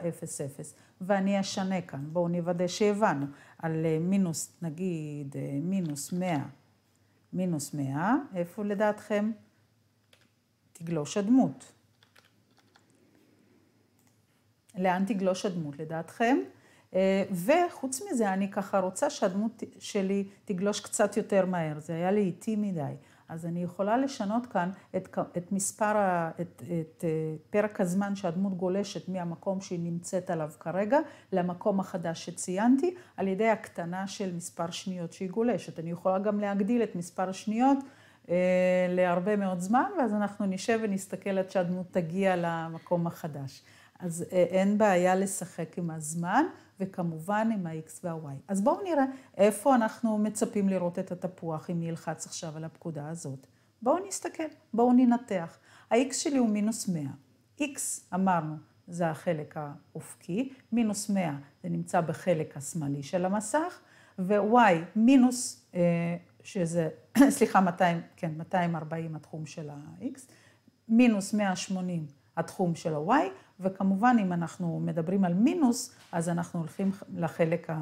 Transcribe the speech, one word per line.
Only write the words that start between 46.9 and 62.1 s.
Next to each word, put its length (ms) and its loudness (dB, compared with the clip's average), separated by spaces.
עם 140 -4
ה-X 380 -10
וה-Y. 300 -8
אז 120 0
בואו 220 2
נראה 220 2
איפה 380 6
אנחנו 440 2
מצפים 500 0
לראות 300 0
את 140 -6
התפוח, 580 -6
אם 100 -2
נלחץ 460 -6
עכשיו 300 -10
על 80 -10
הפקודה 440 -10
הזאת. 380 -10
בואו 240 2
נסתכל, 360 -8
בואו 200 6
ננתח. 640 4
ה-X 220 4
שלי 260 0
הוא 100 4
מינוס 400 0
מאה. 240 -2
X, 180 -4
אמרנו, 400 2
זה 220 -2
החלק 460 -4
האופקי, 960 -8
מינוס 380 0
מאה 260 0
זה 60 -6
נמצא 320 0
בחלק 560 -2